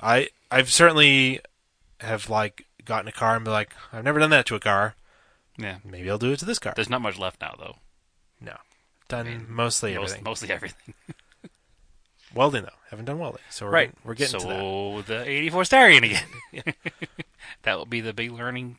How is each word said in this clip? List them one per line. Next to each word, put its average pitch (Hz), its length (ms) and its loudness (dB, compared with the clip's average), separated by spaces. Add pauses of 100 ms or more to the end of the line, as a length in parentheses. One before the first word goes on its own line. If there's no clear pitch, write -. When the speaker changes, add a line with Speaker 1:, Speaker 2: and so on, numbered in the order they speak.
Speaker 1:
I, 120 280 2 (220)
I've 127 200 4
certainly 143 680 6 (640)
have, 110 280 -6
like, 107 360 -2 (200)
gotten 110 220 -6
a 107 40 -14
car 113 240 0
and 113 100 -4
be 110 60 -6
like, 107 220 -2 (180)
"I've 113 120 -12
never 147 160 0
done 156 100 4
that 143 180 4
to 113 80 -4
a 104 40 -4
car. 104 360 0 (640)
Speaker 2:
Yeah. 98 260 -12
Speaker 1:
Maybe 92 280 -12
I'll 104 80 -2
do 123 120 -2
it 143 80 -2
to 170 60 -8
this 220 140 -4
car." 104 160 -8
Speaker 2:
There's 104 140 -4
not 123 120 -2
much 101 160 -6
left 92 240 -8
now, - 160 -12
though. - 200 -18 (640)
Speaker 1:
No. 113 180 -20 (500)
Done 120 200 -8
Speaker 2:
I - 40 -12
mean, 113 180 -14
Speaker 1:
mostly 113 460 -4
Speaker 2:
most, 101 160 -6
Speaker 1:
everything. 104 120 -12
Speaker 2:
mostly 107 280 -10
everything. - 480 -10
<laughs> - 1400 -20
Speaker 1:
Welding, 127 280 0
though. 98 60 -16 (200)
Haven't 110 160 -14
done 143 140 -8
welding. 143 300 -12
So - 160 -14
we're 101 60 -6
Speaker 2:
Right. 165 180 2
Speaker 1:
getting, - 140 -20
we're 117 100 -12
getting 120 260 -4
Speaker 2:
So 98 600 -6
Speaker 1:
to 98 60 -12
that. 113 160 -6
Speaker 2:
the 131 60 -8
eighty-four 160 340 -2
Starion 185 400 10
again. - 760 -2
Speaker 1:
<laughs> - 40 -20 (800)
Speaker 2:
That 98 140 -2
will 80 80 -10
be 117 160 -6
the 110 120 -8
big 117 180 -8
learning 123 480 -10